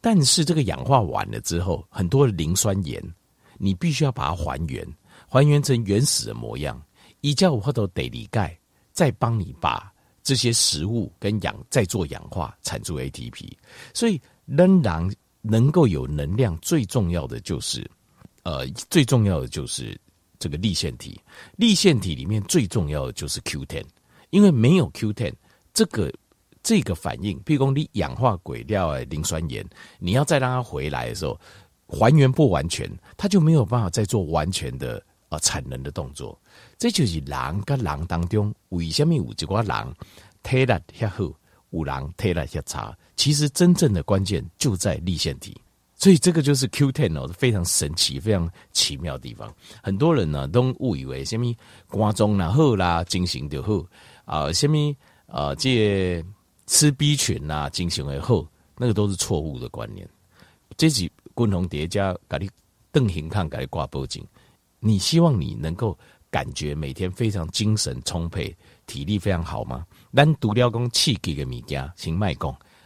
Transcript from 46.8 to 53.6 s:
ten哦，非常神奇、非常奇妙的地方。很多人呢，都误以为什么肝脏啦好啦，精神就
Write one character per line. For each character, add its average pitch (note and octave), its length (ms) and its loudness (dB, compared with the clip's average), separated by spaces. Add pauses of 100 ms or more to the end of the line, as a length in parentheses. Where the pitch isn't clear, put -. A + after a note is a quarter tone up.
ten A2 260 0
哦， C2+ 120 -8
非 A#2 240 0
常 F#2 120 0
神 D#2 300 -2
奇、 C#2 240 -2
非 G2+ 140 0
常 E2+ 180 0 (220)
奇 - 240 0
妙 C2+ 200 -8
的 B1+ 40 -12
地 B1+ 120 -14
方。 - 220 -16 (260)
很 G2 160 -4
多 D3+ 160 2
人 G#2+ 160 2
呢， C#2 200 -4
都 B2 320 2
误 A2 160 -2
以 C2 80 -6
为 C2 200 -8
什 A2+ 140 -4
么 A#2+ 160 -2 (340)
肝 G#2 260 0
脏 G#2 220 4
啦 F2 140 0
好 C#3 240 6
啦， F2 300 2
精 F2+ 200 -2
神 D2 240 -4
就 C#2 140 -6